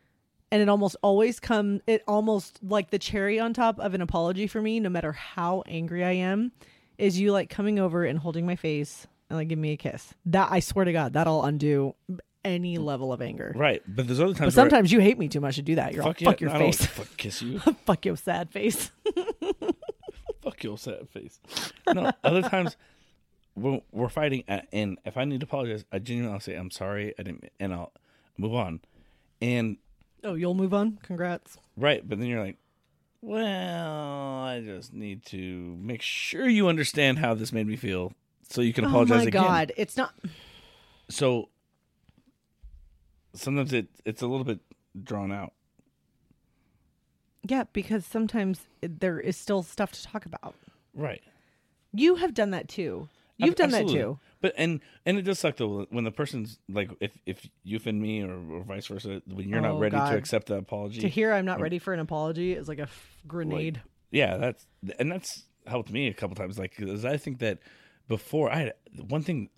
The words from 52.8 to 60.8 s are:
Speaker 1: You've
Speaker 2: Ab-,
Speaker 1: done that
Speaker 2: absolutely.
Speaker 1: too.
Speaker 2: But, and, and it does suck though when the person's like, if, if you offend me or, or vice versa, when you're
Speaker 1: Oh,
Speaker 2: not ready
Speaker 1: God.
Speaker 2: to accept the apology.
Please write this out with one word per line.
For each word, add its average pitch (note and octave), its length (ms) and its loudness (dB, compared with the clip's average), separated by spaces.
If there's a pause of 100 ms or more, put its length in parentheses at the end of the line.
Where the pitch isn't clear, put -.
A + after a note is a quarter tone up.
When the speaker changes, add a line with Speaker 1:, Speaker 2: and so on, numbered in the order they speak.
Speaker 1:
You've D4+ 140 4
Speaker 2:
Ab-, F4 60 2
Speaker 1:
done D4+ 140 4
that A3+ 120 4
Speaker 2:
absolutely. C#3 320 0
Speaker 1:
too. - 40 -12 (220)
Speaker 2:
But, F#3+ 160 0
and, D#3+ 240 0 (240)
and F#3 140 2
it G3 40 -2
does F#3 160 -2
suck - 180 -2
though G2+ 340 -2
when A#2 140 -2
the A2 60 -2
person's A#2 480 -6 (100)
like, G2 220 -4 (100)
if, G2+ 120 -6 (120)
if - 220 -10 (160)
you G2+ 140 -6
offend G#2+ 260 -2
me G#2+ 200 -4
or, F#2 100 -8 (180)
or E2+ 120 -8
vice G2+ 240 -10
versa, G2 400 -10
when F#2+ 220 -8
you're G#2+ 120 0
Speaker 1:
Oh, A2+ 140 0
Speaker 2:
not G2+ 40 -2
ready G#2 180 2
Speaker 1:
God. C#3+ 140 0
Speaker 2:
to A#2 60 2
accept G#2+ 320 -2
the G2+ 80 -2
apology. G#2 460 -8